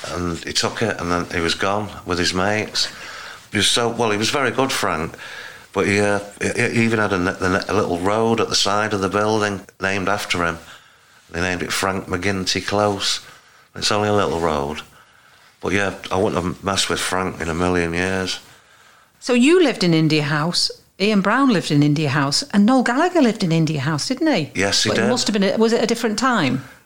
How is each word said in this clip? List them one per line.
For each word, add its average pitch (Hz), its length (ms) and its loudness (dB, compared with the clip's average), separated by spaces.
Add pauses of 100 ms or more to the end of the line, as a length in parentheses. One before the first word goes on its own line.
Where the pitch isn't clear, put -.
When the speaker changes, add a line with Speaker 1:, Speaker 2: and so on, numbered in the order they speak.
Speaker 1:
And 85 380 -4
he 73 80 -8
took - 280 -4
it, 104 200 0
and 85 100 -4
then 87 140 0 (100)
he 87 60 -2
was 82 160 0
gone 101 340 -2 (160)
with 90 140 -2
his 82 120 0
mates. 101 540 -2 (640)
He - 80 -6
was 98 100 2
so, 120 200 2
well, 113 240 0
he 101 40 0
was 110 140 -2
very 135 220 0
good, 131 180 0
Frank, 82 460 -2 (560)
but - 160 0
he, 196 100 2
uh, 101 220 2 (200)
he, - 120 -2 (180)
he 117 140 2
even 113 160 2
had 101 120 2
a, 95 60 0
ne-, 90 140 0
the 92 160 -2 (100)
ne-, - 100 -4
a - 60 -2
little 87 240 0
road 110 420 2
at - 80 0
the - 60 -4
side 104 400 0
of 98 60 -2
the 95 80 0
building 104 540 0 (180)
named 95 280 -2
after 98 360 -2
him. 82 140 -2 (720)
They 85 100 -6
named 90 240 -2
it - 80 -6
Frank 95 340 -2
McGinty 92 580 -2
Close. 101 560 0 (560)
It's 85 140 -2
only 104 180 0
a 104 60 2
little 85 240 2
road. 76 440 -2 (760)
But 95 120 -4
yeah, 95 240 0 (160)
I 95 40 0
wouldn't 92 260 0
have 87 200 -6
messed 95 260 -2
with 82 120 -2
Frank 92 400 -4
in 80 80 -4
a 80 60 -2
million 87 380 0
years. 92 460 -2 (800)
Speaker 2:
So - 160 -4
you 277 300 6
lived 247 180 0
in 175 100 4
India 156 300 4
House 151 480 -2 (300)
Ian 202 220 2
Brown 240 280 4
lived 175 220 0
in 147 100 6
India 147 260 2
House, 139 440 0
and 202 120 6
Noel 254 200 6
Gallagher 320 360 2
lived 220 220 2
in 180 80 0
India 160 300 2
House, 143 280 -2
didn't 294 240 0
he? 160 220 0
Speaker 1:
Yes, - 300 0
he - 60 0
Speaker 2:
But - 80 0
it 220 40 2
Speaker 1:
did. 226 80 2
Speaker 2:
must - 160 0
have 220 60 0
been 202 100 2
a, 196 140 2
was 220 160 4
it 233 100 2
a 233 40 2
different 226 320 -2
time? 170 440 0 (240)